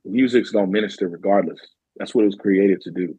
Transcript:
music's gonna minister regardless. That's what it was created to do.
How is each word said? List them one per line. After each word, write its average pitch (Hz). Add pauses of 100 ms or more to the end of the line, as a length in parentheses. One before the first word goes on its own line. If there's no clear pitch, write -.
music's 123
gonna 104
minister 101
regardless. 90 (360)
That's -
what 117
it 107
was 101
created 98
to 87
do. 87